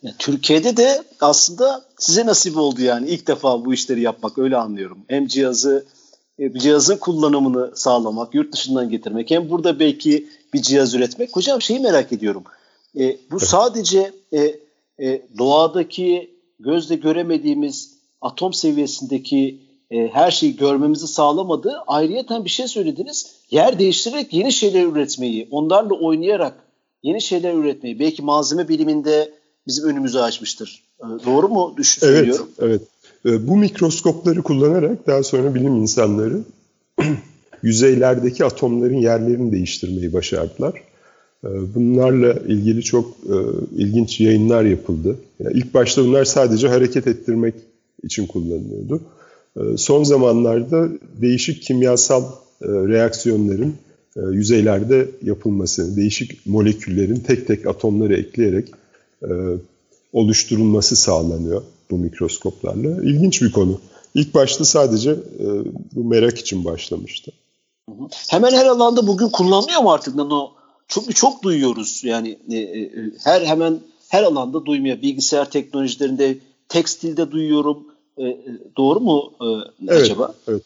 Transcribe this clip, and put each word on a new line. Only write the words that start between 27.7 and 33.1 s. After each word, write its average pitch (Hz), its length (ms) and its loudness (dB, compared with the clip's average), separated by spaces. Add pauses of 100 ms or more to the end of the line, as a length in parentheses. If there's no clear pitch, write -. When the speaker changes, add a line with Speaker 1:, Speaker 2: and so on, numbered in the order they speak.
Speaker 1:
belki 156 220 -2
malzeme 151 460 -2
biliminde 151 640 0 (340)
bizim 135 220 -6
önümüzü 135 300 -2
açmıştır. 113 640 -6 (180)
E, - 40 -20 (220)
doğru 143 220 4
mu 180 280 -2
düş-, 135 260 2
Speaker 2:
Evet, 143 140 6
Speaker 1:
söylüyorum? 135 320 2 (120)
Speaker 2:
evet. 113 220 0 (440)